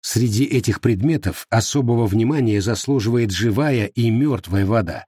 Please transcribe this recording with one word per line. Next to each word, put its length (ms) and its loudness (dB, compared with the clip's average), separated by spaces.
Среди 440 0
этих 360 0
предметов 680 0
особого 560 0
внимания 560 0
заслуживает 680 0
живая 560 0
и 240 0
мёртвая 540 0
вода 440 -2